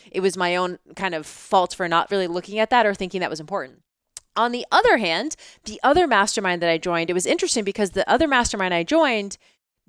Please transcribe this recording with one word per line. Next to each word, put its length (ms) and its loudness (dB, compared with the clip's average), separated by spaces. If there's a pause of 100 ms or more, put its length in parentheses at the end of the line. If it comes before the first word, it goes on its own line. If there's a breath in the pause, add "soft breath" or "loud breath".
(120 soft breath)
it 80 -6
was 160 0
my 200 0
own 240 -2 (160)
kind 200 -4
of 100 -8
fault 480 0
for 140 -4
not 240 0
really 160 0
looking 320 -6
at 120 0
that 160 4
or 60 0
thinking 280 -6
that 80 -4
was 100 -10
important. 420 -10 (540)
On 160 0
the 200 -6
other 260 6
hand, 380 -2 (300 loud breath)
the 180 -16
other 240 4
mastermind 540 0
that 80 2
I 80 2
joined, 320 -2
it 40 0
was 120 -2
interesting 380 0
because 280 -2
the 180 -2
other 180 2
mastermind 460 0
I 100 0
joined 540 0 (520 soft breath)